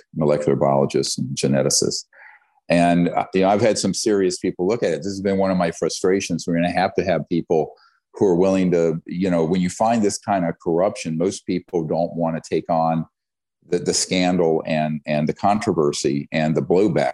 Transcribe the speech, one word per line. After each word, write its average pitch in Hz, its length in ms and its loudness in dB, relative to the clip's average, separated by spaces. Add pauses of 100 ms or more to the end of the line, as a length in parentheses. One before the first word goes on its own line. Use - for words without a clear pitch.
(160)
molecular 73 400 2
biologist 69 640 0
and 65 160 -6
geneticist. 69 680 0 (640)
And, 87 400 4
uh, - 240 -2
you 95 80 2
know, 92 80 4
I've 104 120 2
had 107 160 2
some 95 160 -2
serious 98 460 0
people 90 260 -4
look 107 180 0
at 90 100 0
it. 78 40 -2
This 76 100 -8
has 98 140 -6
been 98 160 0
one 95 140 0
of 92 60 0
my 85 140 0
frustrations. 90 760 -2
We're 85 80 0
gonna 85 160 0
have 90 240 0
to 87 80 0
have 85 240 -2
people 82 460 0 (400)
who - 120 0
are 90 120 4
willing 92 340 2
to, 82 340 2
you 90 240 -4
know, 85 140 2
when 85 160 0
you 90 100 0
find 113 320 0
this 101 160 0
kind 98 280 -2
of 85 180 -4
corruption, 85 540 -2
most 95 280 -4
people 90 380 -4
don't 82 300 -2
wanna 82 360 -4
take 80 200 -2
on 80 360 0 (600)
the, 90 120 -2
the 87 140 -2
scandal 90 720 0
and, 78 400 -2
and 76 220 0
the - 60 0
controversy 76 960 0
and 78 240 0
the 71 60 0
blowback 76 520 2